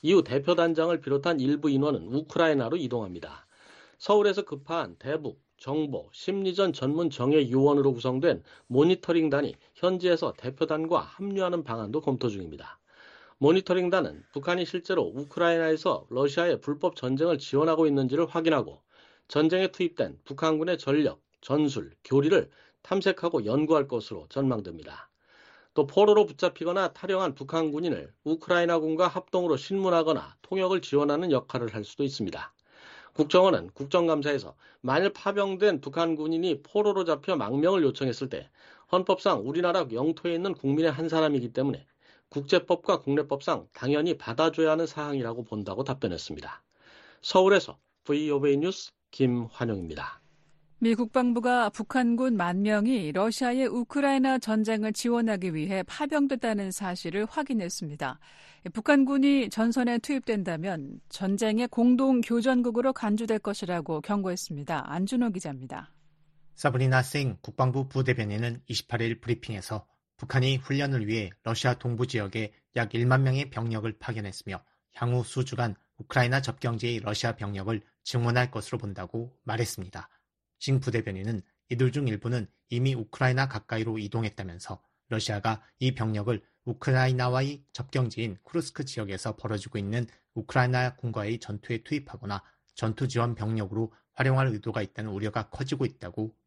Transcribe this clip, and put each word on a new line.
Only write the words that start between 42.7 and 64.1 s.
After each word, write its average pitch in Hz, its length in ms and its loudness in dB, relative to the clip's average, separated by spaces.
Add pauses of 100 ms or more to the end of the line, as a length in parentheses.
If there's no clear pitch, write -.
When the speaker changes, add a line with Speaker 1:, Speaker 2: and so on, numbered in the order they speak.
Speaker 1:
국내법상 139 720 -2
당연히 147 460 0
받아줘야 160 540 2
하는 160 140 0
사항이라고 131 580 -6
본다고 104 400 -6
답변했습니다. 87 800 -6 (600)
서울에서 190 560 4 (260)
브이오에이 147 540 2
뉴스 180 320 -4 (220)
김환영입니다. 113 1080 -4 (580)
Speaker 2:
미 226 160 2
국방부가 240 760 2
북한군 233 640 0
만 175 240 0
명이 208 520 2
러시아의 240 560 0
우크라이나 262 680 2
전쟁을 220 540 0
지원하기 220 640 0
위해 185 300 -2
파병됐다는 269 840 -2
사실을 185 540 -4
확인했습니다. 170 960 -4 (560)
북한군이 277 760 4
전선에 233 500 0
투입된다면 185 1080 -4
전쟁의 214 600 0
공동 247 520 4
교전국으로 240 720 2
간주될 214 460 0
것이라고 170 640 -4
경고했습니다. 175 920 -4